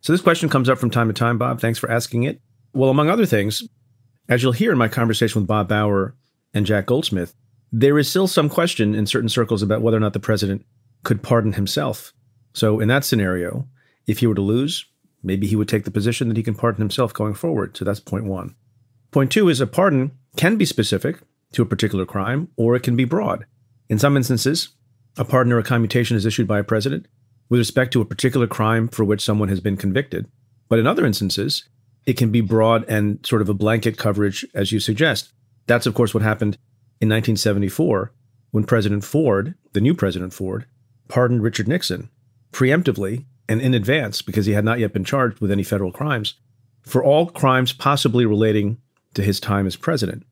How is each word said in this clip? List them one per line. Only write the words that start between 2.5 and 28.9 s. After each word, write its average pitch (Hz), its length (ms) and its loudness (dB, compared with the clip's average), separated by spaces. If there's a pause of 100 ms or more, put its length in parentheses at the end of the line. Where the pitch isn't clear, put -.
Well, 135 160 2
among 147 220 2
other 214 160 2
things, 107 420 -2 (640)
as 120 120 2
you'll 127 100 2
hear 208 200 2
in 139 60 2
my 113 100 4
conversation 113 540 0
with 90 40 -2
Bob 104 220 0
Bauer 104 460 0 (400)
and 104 100 2
Jack 101 220 0
Goldsmith, 107 480 -2 (360)
there 139 280 4
is 143 100 2
still 185 180 0
some 151 220 2
question 113 460 0
in 107 100 0
certain 113 240 -2
circles 113 320 0
about 107 220 0
whether 113 160 2
or - 20 2
not 104 140 0
the 104 40 -2
president 98 460 -2 (380)
could 107 200 -2
pardon 110 300 2
himself. 104 640 -4 (400)
So 107 260 2
in 110 80 2
that 135 160 2
scenario, 95 640 -2 (380)
if 107 140 -2
he 120 60 4
were 110 80 4
to 95 60 0
lose, 120 460 -2 (360)
maybe 98 240 -2
he 101 80 0
would 107 140 0
take 107 160 -2
the 98 60 -8
position 113 380 -2
that 110 100 -2
he 113 40 -2
can 110 120 -4
pardon 107 260 -2
himself 110 320 -2
going 107 220 -4
forward. 120 420 -4
So - 80 -8
that's 98 160 -4
point 107 240 -6
one. 92 300 -8 (560)
Point 139 200 2
two 196 200 4
is 131 100 0
a 127 60 0
pardon 139 460 0 (220)
can 202 220 2
be 208 80 2
specific 113 540 -2 (340)
to - 80 -2
a 113 60 2
particular 95 400 -2
crime, 120 500 -4
or 117 180 2
it 123 80 -2
can 123 140 0
be 131 80 2
broad. 160 400 -4 (460)
In 107 80 0
some 143 180 2
instances, 131 540 -2 (480)
a 107 80 -4
pardon 127 260 2
or 117 60 2
a 110 40 0
commutation 117 540 0
is 98 80 0
issued 110 240 0
by 104 100 2
a 104 60 0
president 131 400 -2 (440)
with 120 100 2
respect 123 340 0
to 127 80 4
a 104 40 0
particular 123 420 0
crime 113 400 0
for 117 180 -2